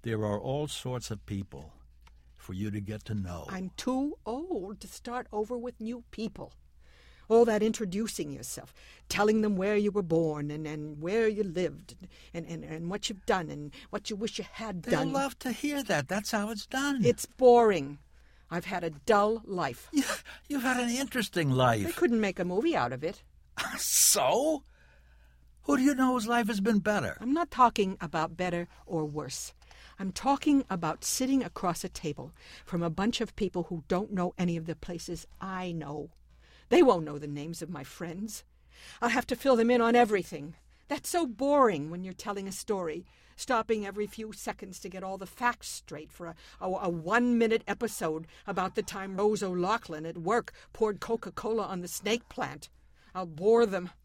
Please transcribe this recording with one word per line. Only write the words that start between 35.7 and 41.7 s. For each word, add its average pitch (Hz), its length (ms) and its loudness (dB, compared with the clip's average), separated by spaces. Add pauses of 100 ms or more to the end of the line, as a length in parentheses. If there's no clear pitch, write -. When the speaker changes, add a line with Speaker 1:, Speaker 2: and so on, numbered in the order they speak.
Speaker 2:
know. 151 380 -8 (580)
They 339 140 8
won't 185 220 6
know 147 140 -6
the 151 80 -8
names 147 360 -8
of 156 80 -10
my 139 140 -8
friends. 180 600 -10 (560)
I'll 240 80 2
have 233 200 0
to 247 80 -2
fill 262 200 4
them 226 140 4
in 247 100 6
on 233 160 4
everything. 175 580 2 (340)
That's - 200 -6
so 339 180 0
boring 226 640 4